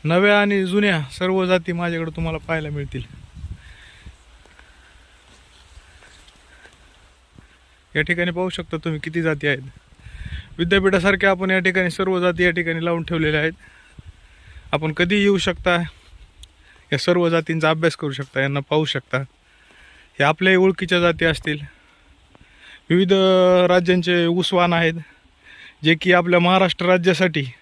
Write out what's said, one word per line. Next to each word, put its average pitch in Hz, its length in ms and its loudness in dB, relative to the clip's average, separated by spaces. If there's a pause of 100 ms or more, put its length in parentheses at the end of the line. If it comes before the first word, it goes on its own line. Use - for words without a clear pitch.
नव्या 196 360 4
आणि 202 260 0
जुन्या 190 340 0 (120)
सर्व 185 340 -2
जाती 180 260 0
माझ्याकडे 170 440 -4
तुम्हाला 165 220 -4
पाहायला 156 320 -6
मिळतील. 143 320 -8 (4000)
या 151 60 0
ठिकाणी 175 280 -2
पाहू 180 180 -4
शकता 170 280 -8
तुम्ही 156 240 -6
किती 165 220 -6
जाती 151 240 -2
आहेत. 135 160 -2 (960)
विद्यापीठासारख्या 190 720 2
आपण 185 200 -2
या 190 80 2
ठिकाणी 185 320 0
सर्व 185 300 -2
जाती 175 240 0
या 180 60 4
ठिकाणी 165 340 -4
लावून 170 180 -2
ठेवलेल्या 156 380 -2
आहेत. 160 120 -2 (1200)
आपण 156 200 -2
कधीही 180 300 0
येऊ 202 160 4
शकता, 175 420 -2 (1120)
या 139 60 -2
सर्व 175 300 0
जातींचा 160 420 0
अभ्यास 160 260 0
करू 147 160 -6
शकता, 135 280 -6
यांना 139 200 -2
पाहू 151 240 0
शकता. 131 340 -6 (1000)
हे - 40 0
आपल्याही 185 340 2
ओळखीच्या 185 440 2
जाती 170 240 2
असतील. 147 540 -4 (1120)
विविध 180 220 4 (560)
राज्यांचे 180 580 2
ऊस 175 280 -2
वाण 175 180 2
आहेत, 165 200 0 (920)
जे 156 100 4
की 180 180 0
आपल्या 175 280 4
महाराष्ट्र 180 460 2
राज्यासाठी 175 580 2 (160)